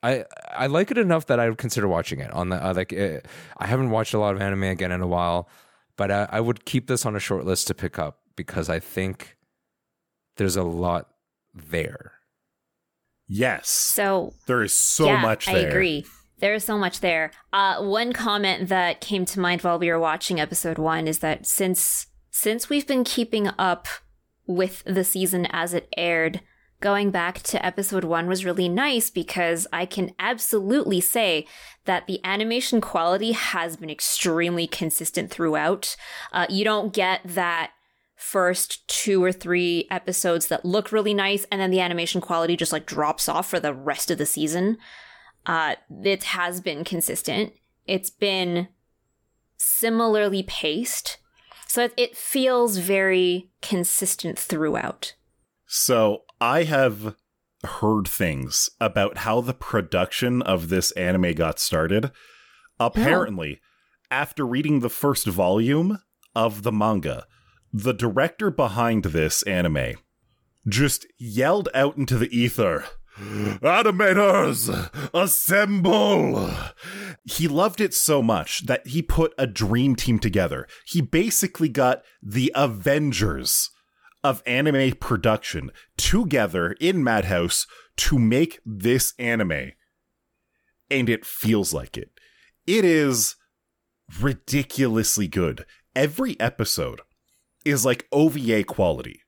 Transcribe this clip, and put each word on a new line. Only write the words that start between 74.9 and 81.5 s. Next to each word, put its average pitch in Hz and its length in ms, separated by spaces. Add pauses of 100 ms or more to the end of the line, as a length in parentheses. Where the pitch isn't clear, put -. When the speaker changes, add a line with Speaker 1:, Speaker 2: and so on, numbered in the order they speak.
Speaker 2:
assemble!" 196 1400 (720)
He 160 240
loved 185 320
it 208 140
so 143 280
much 104 440
that - 200
he 147 160
put 160 360
a 135 100
dream 113 480
team 117 240
together. 87 460 (200)
He 170 140
basically 165 680